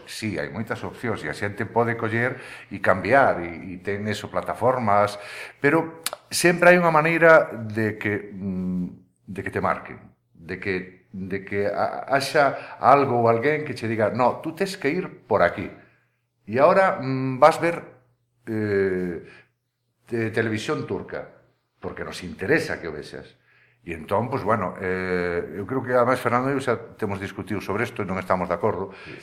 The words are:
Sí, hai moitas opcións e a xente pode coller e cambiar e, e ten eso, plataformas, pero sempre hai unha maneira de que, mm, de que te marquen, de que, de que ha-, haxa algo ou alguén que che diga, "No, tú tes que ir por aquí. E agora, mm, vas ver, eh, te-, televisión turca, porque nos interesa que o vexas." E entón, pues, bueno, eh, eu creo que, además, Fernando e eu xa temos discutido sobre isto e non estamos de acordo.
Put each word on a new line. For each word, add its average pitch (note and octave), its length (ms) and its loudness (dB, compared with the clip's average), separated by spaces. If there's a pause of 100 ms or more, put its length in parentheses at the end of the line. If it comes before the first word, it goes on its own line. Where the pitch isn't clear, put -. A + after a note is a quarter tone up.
(100)
Sí, G#2+ 320 -6
hai C#2+ 80 -6
moitas A2 320 -8
opcións G2+ 400 -6
e D2 80 -6
a - 80 -8
xente G#2 320 -4
pode A#2 240 2
coller A#2 480 -2 (240)
e - 160 -12
cambiar F#2+ 640 4
e, E2+ 240 -10
e F2 80 -10
ten G2+ 320 -6
eso, G2+ 160 -6
plataformas, G#2 960 0 (400)
pero D#3+ 400 0 (320)
sempre F3 400 6
hai F3+ 80 4
unha E3+ 80 4
maneira D#3+ 640 8
de A2 400 -2
que, G#2 400 -4
mm, F#2 960 -6
de F#2+ 160 -10
que - 80 -8
te G2 80 -4
marquen, D#2 400 -4 (320)
de F2 240 -12
que, F2+ 560 -6
de F#2+ 320 -8
que G2+ 240 -2
ha-, - 400 -4
haxa C#3 720 0
algo A#2+ 420 6
ou A#2+ 80 6
alguén C#3+ 360 2
que B2 80 -8
che A2+ 160 -8
diga, G#2+ 240 2
"No, B2 280 2
tú D#3+ 120 -8
tes G3 240 -4
que C#3 120 0
ir F3+ 360 -6
por G2 160 4
aquí. F2 240 2 (840)
E A#2 80 -2
agora, F3 440 6
mm, C3 360 -4
vas D3+ 200 8
ver, E3 240 -2 (640)
eh, G2 760 0 (840)
te-, A2+ 240 -4
televisión A2+ 560 -2
turca, F2+ 420 -8 (500)
porque F2 280 -10
nos D#2+ 160 -12
interesa F#2 580 -2
que E2 80 -8
o D2+ 60 -10
vexas." C#2 440 -16 (420)
E E2 160 -10
entón, G2+ 320 -2
pues, A#2+ 160 -4
bueno, G2+ 320 0
eh, F2+ 800 -4
eu G2+ 80 -6
creo B2+ 160 -4
que, B2 160 0
además, B2+ 240 2
Fernando B2+ 320 0
e - 20 0
eu C3 60 -2
xa A#2 160 0 (240)
temos G2 160 -4
discutido F#2+ 480 -8
sobre G#2+ 240 -2
isto - 160 -6
e - 0 -
non F#2+ 160 -6
estamos F#2 240 0
de F2+ 80 -2
acordo. F#2+ 400 -2 (300)